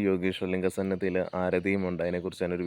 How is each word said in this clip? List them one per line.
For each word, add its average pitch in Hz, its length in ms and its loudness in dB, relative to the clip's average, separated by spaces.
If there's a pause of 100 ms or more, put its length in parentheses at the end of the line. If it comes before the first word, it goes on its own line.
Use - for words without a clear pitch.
യോഗീശ്വരലിംഗ 92 580 0 (100)
സന്നിധിയിൽ 95 400 0 (260)
ആരതിയുമുണ്ട്. 90 640 0
അതിനെക്കുറിച്ച് 87 400 -2
ഞാനൊരു 90 220 -2